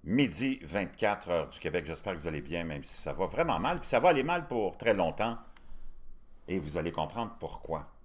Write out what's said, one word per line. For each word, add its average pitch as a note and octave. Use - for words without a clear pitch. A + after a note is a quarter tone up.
midi C3+
vingt-quatre, G2
heure E2
du -
Québec. E2
J'espère E2
que -
vous D2+
allez D2+
bien, E2
même D2
si -
ça C#2+
va F2
vraiment E2+
mal, D#3
puis -
ça B2
va E3
aller C#3+
mal E3+
pour G#2+
très A2
longtemps. G2
Et F#2+
vous D2+
allez E2
comprendre E2
pourquoi. D#2+